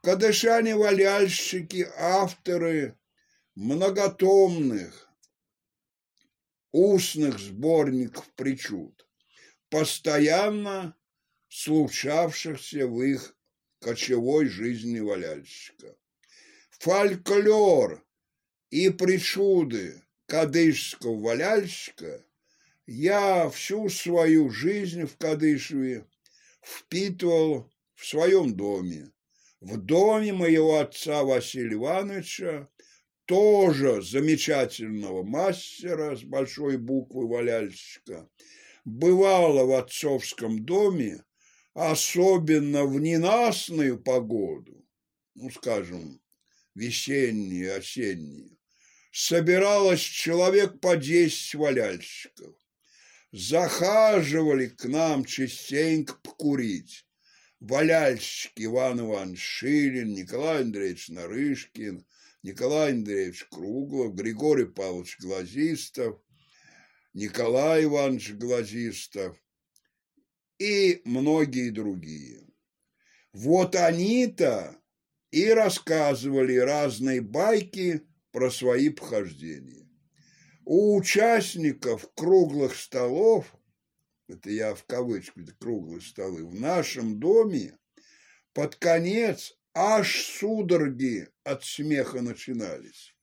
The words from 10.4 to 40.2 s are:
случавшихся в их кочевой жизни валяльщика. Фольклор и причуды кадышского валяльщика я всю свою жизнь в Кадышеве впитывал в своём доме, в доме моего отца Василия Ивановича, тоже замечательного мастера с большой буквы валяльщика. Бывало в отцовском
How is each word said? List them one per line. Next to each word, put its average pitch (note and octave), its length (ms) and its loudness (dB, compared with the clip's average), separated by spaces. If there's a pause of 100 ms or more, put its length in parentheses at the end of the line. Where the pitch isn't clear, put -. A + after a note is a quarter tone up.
случавшихся D3+ 1400 -2
в A#2 140 -4
их C3+ 340 -2 (420)
кочевой B2+ 680 0
жизни A#2 520 -6
валяльщика. F2 960 -8 (840)
Фольклор G3 1200 4 (680)
и F3+ 200 4
причуды F3+ 1120 0 (240)
кадышского D3 960 0
валяльщика D3 1040 -2 (640)
я F3+ 640 2
всю G#3 380 -6
свою E3 640 4
жизнь E3+ 540 -4
в - 120 -12
Кадышеве D3 880 -2 (540)
впитывал E3+ 1080 -2 (240)
в - 100 -20
своём D#3+ 520 2
доме, F#2 560 -6 (480)
в G2+ 160 -12
доме G3+ 560 2
моего D#3+ 480 4
отца D3 420 -2
Василия B2+ 520 -2
Ивановича, F3 960 -6 (580)
тоже F3+ 760 4
замечательного A2+ 1200 -2
мастера D#3 920 -4
с A#2 60 -16
большой C3+ 540 -4
буквы B2+ 500 -6
валяльщика. A2+ 1040 -6 (560)
Бывало E3+ 800 4
в C3 80 2
отцовском B2+ 920 -4